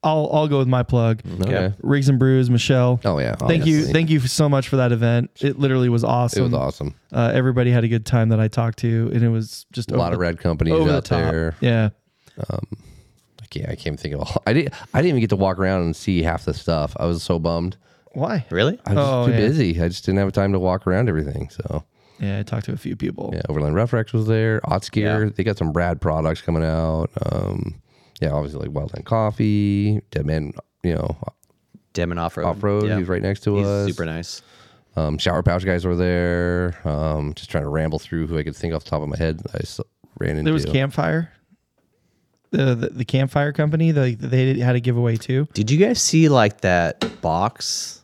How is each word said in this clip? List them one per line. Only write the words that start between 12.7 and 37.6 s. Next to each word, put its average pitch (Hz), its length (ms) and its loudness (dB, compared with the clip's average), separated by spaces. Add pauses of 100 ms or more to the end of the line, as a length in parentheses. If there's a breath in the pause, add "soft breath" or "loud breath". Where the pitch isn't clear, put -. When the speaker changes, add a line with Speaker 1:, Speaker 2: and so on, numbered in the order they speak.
Speaker 3:
I 107 40 -18
can't, - 240 -10
I 82 60 -6
can't 76 220 -8
think 71 180 -8
of 71 60 -6
all. - 240 -4
I - 60 2
didn't, 135 220 2 (200 loud breath)
I - 60 2
didn't 175 100 2
even 127 120 2
get 107 80 0
to 104 80 2
walk 95 200 2
around 92 260 0
and 82 120 -2
see 90 260 0
half 82 220 0
the 78 100 -2
stuff. 78 440 -2
I - 80 -2
was 85 180 -2
so 85 160 0
bummed. 85 380 -2 (340 soft breath)
Speaker 1:
Why? 165 380 -4
Speaker 2:
Really? 123 360 0
Speaker 3:
I 101 80 0
was - 120 2
just 135 80 0
Speaker 1:
Oh, 123 140 0
Speaker 3:
too 135 40 4
Speaker 1:
yeah. 113 60 2
Speaker 3:
busy. 107 440 2
I 85 60 2
just 90 180 -6
didn't 95 140 2
have 98 140 0
time 98 180 2
to 95 80 2
walk 92 260 0
around 98 220 2
everything. 76 420 -2
So 80 360 -8 (340 soft breath)
Speaker 1:
Yeah, 98 200 -4
I 101 40 -6
talked - 220 -6
to 131 80 -6
a - 40 -6
few - 200 -8
people. - 360 -6
Speaker 3:
yeah, - 140 -4
Overland 73 280 0
Rough 117 180 0
Rex 113 180 -2
was 110 160 0
there. 110 380 2
Otz - 260 -2
Gear, 107 340 0
Speaker 2:
Yeah. 104 80 0
Speaker 3:
they 95 120 -4
got 104 120 0
some 80 140 0
rad 87 300 0
products 78 400 0
coming 82 220 0
out. 80 460 0 (220)
Um, 50 440 -4 (460 soft breath)
yeah, 76 100 0
obviously, 71 360 -4
like, - 40 -8
Wildland 73 320 -6
Coffee, 104 1000 0 (100)
Dead 73 140 -4
Man, 76 280 -2 (280)
you 87 120 -2
know, - 240 -4 (760)
Speaker 2:
Dead 87 140 -2
Man 85 120 -4
Off-Road. 85 280 -4
Speaker 3:
Off-Road, 101 420 0
Speaker 2:
Yeah. - 80 0
Speaker 3:
he 98 60 0
was 87 80 -4
right 92 120 -2
next 98 200 -4
to 101 160 0
Speaker 2:
He's 101 100 0
Speaker 3:
us. 101 220 0
Speaker 2:
super 85 160 -4
nice. 80 360 -8 (540 soft breath)
Speaker 3:
Um, 78 220 -2
Shower 85 260 0
Pouch 90 220 0
guys 90 200 0
were 87 120 0
there. 87 800 0 (100)
Um, 76 500 -2
just - 160 -18
trying 78 140 -2